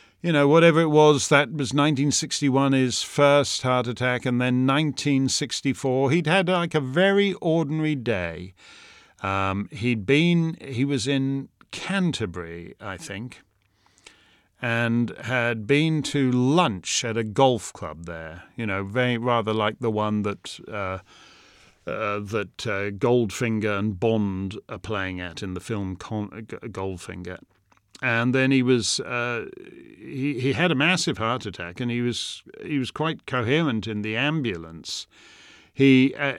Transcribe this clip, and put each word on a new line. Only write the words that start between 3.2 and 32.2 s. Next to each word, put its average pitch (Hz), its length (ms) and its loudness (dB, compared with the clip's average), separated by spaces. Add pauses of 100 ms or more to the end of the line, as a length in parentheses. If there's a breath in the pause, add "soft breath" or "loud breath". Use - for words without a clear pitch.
heart 127 260 0
attack, 123 360 -2
and 123 160 0
then 127 240 2
nineteen 135 640 2
sixty-four, 135 840 -2
he'd 170 160 0
had, 180 200 2
like, 170 280 0
a 151 40 0
very 190 600 2
ordinary 156 560 0
day. 92 580 -4 (640 loud breath)
Um, 98 520 -2
he'd 110 340 -2
been, 165 540 4
he 127 240 -4
was 139 240 -2
in 135 400 -2 (240)
Canterbury, 90 1080 -4
I 95 180 -10
think, 98 420 -12 (1200 soft breath)
and 117 500 0 (120)
had 117 440 -2
been 151 380 2
to 135 260 0
lunch 127 720 0
at 113 120 -4
a 117 80 0
golf 117 480 2
club 82 340 -10
there, 82 380 -12 (100)
you 117 100 -6
know, 98 200 -2
very, 120 340 0
rather 113 340 0
like 110 280 0
the 120 100 -2
one 107 320 0
that, - 460 -8
uh, 95 300 -6 (840 soft breath)
uh, 104 360 -4
that, 104 440 -6
uh, 101 280 -4
Goldfinger 110 840 0
and 101 220 -2
Bond 101 580 0 (120)
are 104 100 -10
playing 92 420 -6
at 87 220 -10
in 92 120 -6
the 90 60 -8
film 98 360 -6
Con-, 107 520 -8
G-, - 200 -12
Goldfinger. 92 720 -8 (640)
And 120 300 2
then 131 160 4
he 131 140 6
was, 120 340 2
uh, 120 480 -4 (500)
he, 131 440 -4
he 131 140 0
had 165 180 2
a - 20 0
massive 160 440 0
heart 113 280 -2
attack, 90 320 -10
and 123 100 -4
he 120 120 -2
was, - 420 -4 (180)